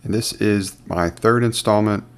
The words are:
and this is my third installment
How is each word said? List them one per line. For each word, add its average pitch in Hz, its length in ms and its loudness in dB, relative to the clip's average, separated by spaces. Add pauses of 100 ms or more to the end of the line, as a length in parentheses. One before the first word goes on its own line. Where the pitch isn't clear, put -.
and - 80 -8
this 113 220 -4
is 104 440 -2 (100)
my 87 200 -2
third 117 360 2
installment 107 600 0 (140)